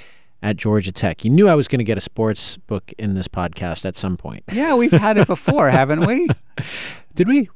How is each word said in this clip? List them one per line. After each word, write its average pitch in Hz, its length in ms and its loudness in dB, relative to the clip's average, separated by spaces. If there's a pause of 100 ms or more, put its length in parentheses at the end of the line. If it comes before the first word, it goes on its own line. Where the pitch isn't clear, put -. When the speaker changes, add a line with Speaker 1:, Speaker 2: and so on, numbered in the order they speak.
(420)
Speaker 1:
at 104 160 -2
Georgia 104 340 0
Tech. - 320 -4
You 110 60 0
knew 190 180 6
I 170 60 6
was 147 120 2
gonna 123 160 -2
get 104 140 -2
a 92 60 -6
sports - 560 -4
book - 400 -8
in 104 160 -4
this 92 120 -4
podcast 87 600 -6
at 92 100 -8
some 92 220 -6
point. - 340 -14
Speaker 2:
Yeah, 277 220 0
we've 240 180 4
had 214 240 4
it 208 100 4
before, 170 440 0
<laughs> - 0 -
haven't 139 340 2
we? 269 240 0 (840)
Speaker 1:
Did 180 120 2
we? 262 300 2